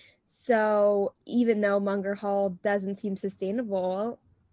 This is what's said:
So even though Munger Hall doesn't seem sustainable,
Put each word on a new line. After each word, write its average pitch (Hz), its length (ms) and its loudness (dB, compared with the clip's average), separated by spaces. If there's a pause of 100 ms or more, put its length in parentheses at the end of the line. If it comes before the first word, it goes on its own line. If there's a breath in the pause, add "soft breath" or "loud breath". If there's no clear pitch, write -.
(300 soft breath)
So 208 840 2 (100)
even 226 380 2
though 202 180 4
Munger 196 340 -2
Hall 202 360 0 (120)
doesn't 196 360 -2
seem 196 180 -4
sustainable, 196 1040 -4 (320)